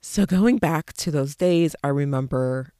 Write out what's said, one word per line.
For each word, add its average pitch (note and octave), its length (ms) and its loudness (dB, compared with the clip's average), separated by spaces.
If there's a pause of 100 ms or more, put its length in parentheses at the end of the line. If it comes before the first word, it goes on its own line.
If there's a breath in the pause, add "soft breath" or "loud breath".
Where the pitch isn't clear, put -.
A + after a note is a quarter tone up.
So - 240 -2
going G#3 320 4
back D#3+ 360 -2
to - 180 -6
those C#3+ 240 -2
days, E3+ 480 2
I C#3+ 60 0
remember C3 920 -2